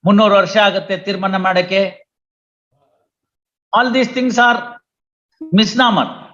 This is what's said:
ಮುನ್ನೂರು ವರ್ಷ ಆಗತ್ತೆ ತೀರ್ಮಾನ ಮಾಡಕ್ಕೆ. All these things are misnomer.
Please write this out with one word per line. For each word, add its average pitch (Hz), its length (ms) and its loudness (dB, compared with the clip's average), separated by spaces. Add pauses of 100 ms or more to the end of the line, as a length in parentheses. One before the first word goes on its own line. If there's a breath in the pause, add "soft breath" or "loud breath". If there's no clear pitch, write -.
ಮುನ್ನೂರು 202 300 4
ವರ್ಷ 196 220 2
ಆಗತ್ತೆ 196 420 0
ತೀರ್ಮಾನ 190 380 -4
ಮಾಡಕ್ಕೆ. 185 680 -2 (1700)
All 247 160 0
these 262 240 0
things 254 200 -2
are 240 420 0 (800)
misnomer. 220 460 0 (280)